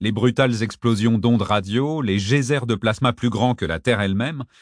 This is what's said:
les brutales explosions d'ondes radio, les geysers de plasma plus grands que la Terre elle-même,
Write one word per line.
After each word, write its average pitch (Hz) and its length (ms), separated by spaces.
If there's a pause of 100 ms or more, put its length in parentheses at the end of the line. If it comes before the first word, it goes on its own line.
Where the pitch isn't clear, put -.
les 110 120
brutales 120 500
explosions 113 560
d'ondes 113 240
radio, 110 580
les 101 180
geysers 123 480
de 117 80
plasma 113 380
plus 120 180
grands 113 240
que 101 100
la 82 160
Terre 113 200
elle-même, 117 440 (180)